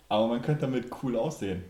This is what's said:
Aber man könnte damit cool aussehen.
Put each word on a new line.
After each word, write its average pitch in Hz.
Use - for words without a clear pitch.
Aber 110
man 120
könnte 151
damit 127
cool 123
aussehen. 101